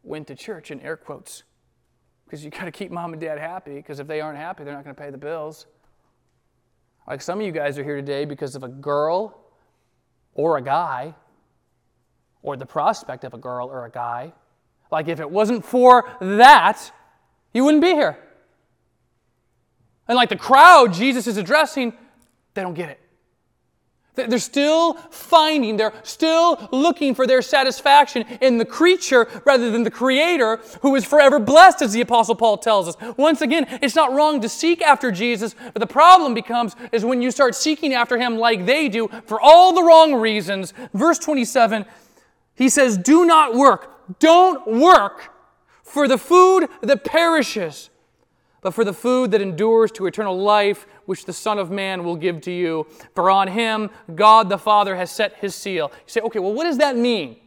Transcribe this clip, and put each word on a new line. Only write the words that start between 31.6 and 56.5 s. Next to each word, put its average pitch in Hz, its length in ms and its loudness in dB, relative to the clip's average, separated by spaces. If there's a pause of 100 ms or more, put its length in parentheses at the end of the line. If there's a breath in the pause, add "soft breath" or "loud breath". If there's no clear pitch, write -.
as 220 100 -2
the 226 80 -2
Apostle 233 340 0
Paul 220 220 0
tells 202 320 -2
us. 170 80 -12 (220 loud breath)
Once 302 240 0
again, 285 240 -2 (160 loud breath)
it's 262 120 -4
not 294 180 2
wrong 294 280 0
to 220 80 -6
seek 330 320 -2
after 262 320 2
Jesus, 214 420 -6
but 226 260 -12
the 220 60 -2
problem 320 460 6
becomes 233 420 -6 (160 loud breath)
is 220 140 -4
when 247 160 -2
you 247 100 -2
start 254 240 0
seeking 302 380 -4
after 247 240 -2
him 233 220 -4
like 226 260 -2
they 285 240 0
do 220 200 -4 (180 loud breath)
for 214 140 -6
all 349 340 8
the 349 80 2
wrong 320 320 8
reasons. 202 580 -4 (220 loud breath)
Verse 294 240 0
twenty-seven, 226 640 -2 (720 soft breath)
he 262 160 0
says, 254 260 2
"Do 302 300 4
not 311 280 2
work." 240 640 0
Don't 339 480 4
work 240 680 4 (500)
for 285 260 -2
the 262 100 2
food 370 500 4 (120)
that 262 240 -2
perishes, 302 840 -2 (720)
but 185 120 -6
for 226 100 -2
the 196 80 -4
food 254 380 -2
that 208 100 0
endures 214 520 0
to 190 140 -8
eternal 190 300 -6
life, 202 480 0 (220 soft breath)
which 185 180 -10
the 180 80 -14
Son 208 260 -6
of 180 120 -8
Man 190 320 -8
will 175 140 -8
give 165 240 -6
to 180 100 -12
you. 165 360 -6 (280 soft breath)
For 185 160 0
on 190 180 2
him, 214 420 -4 (260 soft breath)
God 214 320 6
the 196 100 -4
Father 202 380 0
has 180 160 -8
set 208 220 -6
his 196 200 -10
seal. 170 400 -8
You - 140 -20
say, - 140 -4
"Okay, 220 180 -6
well, 190 120 -4